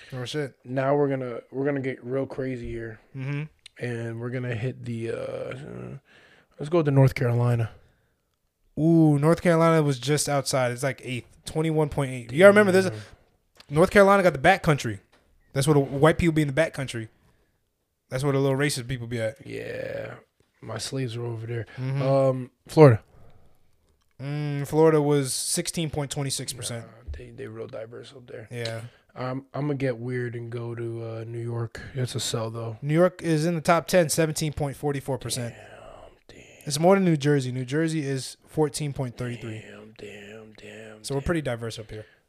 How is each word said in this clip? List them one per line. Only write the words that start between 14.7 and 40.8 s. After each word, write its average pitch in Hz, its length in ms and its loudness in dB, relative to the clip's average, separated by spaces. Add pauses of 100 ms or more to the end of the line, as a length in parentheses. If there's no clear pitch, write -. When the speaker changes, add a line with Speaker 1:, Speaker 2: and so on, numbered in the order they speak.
Speaker 1:
That's 139 120 0
where 156 80 6
the 143 60 6
white 139 380 2
people 165 160 2
be 156 80 2
in 143 60 0
the 143 40 -4
back 156 220 0
country. 117 340 -8 (1000)
That's 131 120 -4
where 139 120 2
the 135 40 2
little 135 200 2
racist 139 300 -2
people 123 180 -8
be 117 140 -6
at. 110 260 -6
Speaker 2:
Yeah. 113 680 -8 (460)
My 113 160 -10
slaves 123 400 -6
are 120 80 -6
over 113 220 -8
there. 117 200 -6 (120)
Speaker 1:
Mm-hmm. 131 240 -2
Speaker 2:
Um, 135 480 2 (180)
Florida. 139 320 10 (1200)
Speaker 1:
Mm, 143 460 -4
Florida 156 340 6
was 143 340 2
sixteen - 560 -4
point 143 200 -4
twenty-six 139 420 -6
percent. 120 340 -8
Speaker 2:
Nah, - 300 -20
they, 123 140 -16
they 113 160 -14
real 113 200 -12
diverse 117 500 -14
up 123 100 -20
there. 117 240 -16
Speaker 1:
Yeah. 113 320 -8 (320)
Speaker 2:
Um, 131 400 -8
I'm 139 80 -4
gonna 147 140 -2
get 131 200 -2
weird 123 380 -6
and 117 160 -10
go 117 240 -8
to, 117 280 -8
uh, 113 240 -10
New 117 140 -10
York. 117 400 -6 (140)
It's 127 200 -4
a 120 60 -4
sell, 113 300 -6
though. 113 320 -10
Speaker 1:
New 143 120 -2
York 180 280 4
is 160 240 0
in 175 80 0
the 160 80 -4
top 165 240 2
ten, 175 220 4
seventeen 156 440 0
point 139 240 -6
forty-four 139 420 -4
percent. 117 360 -8
Speaker 2:
Damn, - 840 -20
damn. - 80 -20 (200)
Speaker 1:
It's 143 120 -4
more 175 180 8
than 196 80 4
New 170 120 4
Jersey. 139 360 2
New 127 120 -6
Jersey 156 420 -2
is 135 300 -6 (100)
fourteen 147 460 -2
point 127 240 -6
three 120 200 -8
three. 113 300 -12
Speaker 2:
Damn, 107 320 -20
damn, 104 600 -18
damn, 107 460 -20